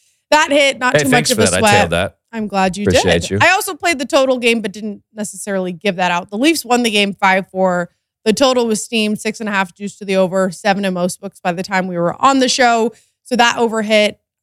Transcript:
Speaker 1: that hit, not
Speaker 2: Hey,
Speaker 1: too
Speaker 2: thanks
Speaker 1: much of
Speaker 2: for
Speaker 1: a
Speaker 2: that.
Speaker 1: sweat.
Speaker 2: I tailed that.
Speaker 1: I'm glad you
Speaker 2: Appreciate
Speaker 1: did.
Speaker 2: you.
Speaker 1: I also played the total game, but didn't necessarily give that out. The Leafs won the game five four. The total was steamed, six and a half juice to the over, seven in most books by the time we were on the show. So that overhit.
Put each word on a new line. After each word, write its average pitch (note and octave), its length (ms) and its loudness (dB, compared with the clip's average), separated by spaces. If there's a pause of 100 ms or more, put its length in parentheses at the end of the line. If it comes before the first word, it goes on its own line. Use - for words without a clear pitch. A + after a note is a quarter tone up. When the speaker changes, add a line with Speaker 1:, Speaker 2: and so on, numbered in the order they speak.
(320)
Speaker 1:
that D4+ 200 4
hit, C#4 280 2
not B3+ 160 0
Speaker 2:
Hey, - 80 4
Speaker 1:
too C4+ 60 0
Speaker 2:
thanks A#3+ 200 2
Speaker 1:
much - 20 -2
of A3+ 60 0
Speaker 2:
for G2+ 120 2
Speaker 1:
a - 20 0
Speaker 2:
that. F2+ 80 0
Speaker 1:
sweat. G#3 140 4
Speaker 2:
I - 60 4
tailed F#2+ 120 0
that. E2+ 260 -2 (140)
Speaker 1:
I'm A3 160 -6
glad F#3+ 300 -2
you G#3 80 -6
Speaker 2:
Appreciate F2+ 380 2
Speaker 1:
did. - 80 -12
Speaker 2:
you. G2 100 -2
Speaker 1:
I D#4+ 100 4
also G4 220 -2
played E4+ 240 -2
the C#4 80 -4
total C4 320 2
game, A#3 240 0
but G3+ 100 -8
didn't G#3 300 -12 (120)
necessarily G3 600 -6
give F3+ 220 -4
that F3+ 160 0
out. F3 180 -4
The G#3 80 -8
Leafs D4 260 2
won A#3+ 200 0
the A#3 80 0
game G3+ 220 0
five F#3+ 360 0
four. F3+ 400 -2 (360)
The A3 80 2
total B3 340 2
was G#3+ 160 -2
steamed, G#3+ 360 -2
six G#3+ 200 -6
and G#3+ 100 -6
a - 20 -4
half F#3+ 220 -2
juice G3+ 240 -12
to G3+ 80 -14
the G3 120 0
over, F#3+ 340 0
seven G3+ 340 -2
in F#3+ 80 -2
most F3+ 260 -4
books G3 200 -14
by F#3 140 -4
the F#3 100 -6
time F#3+ 240 -2
we F3+ 100 -6
were E3+ 240 -2
on C4+ 180 4
the B3+ 100 2
show. A#3 420 2 (320)
So - 120 -4
that A#3 220 2
overhit. G#3+ 600 0 (260)